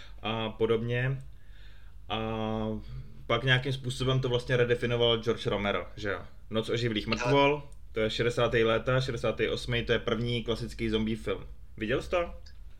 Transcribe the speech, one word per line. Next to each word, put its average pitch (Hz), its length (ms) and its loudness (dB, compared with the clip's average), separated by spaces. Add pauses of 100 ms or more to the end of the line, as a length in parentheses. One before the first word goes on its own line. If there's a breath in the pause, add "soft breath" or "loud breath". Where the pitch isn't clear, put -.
(220 loud breath)
a 110 260 -2
podobně. 120 760 0 (840 soft breath)
A 110 100 -2 (1080 loud breath)
pak 117 180 2
nějakým 131 280 4
způsobem 127 480 0
to 131 80 0
vlastně 123 280 0
redefinoval 117 600 4
George 110 300 0
Romero, 101 400 0 (100)
že 101 120 -4
jo? 90 120 -2 (300)
Noc 110 180 0
oživlých 117 380 0
mrtvol, 139 560 4 (300)
to 110 80 -2
je 110 100 4
šedesátý 117 540 4
léta, 113 360 4
šedesátý 117 480 0
osmý, 117 360 -2
to 117 80 2
je 110 60 4
první 117 460 -2
klasický 113 440 -2
zombie 110 280 2
film. 98 300 -4 (300)
Viděl 117 260 -2
jsi - 80 -10
to? 175 240 0 (460)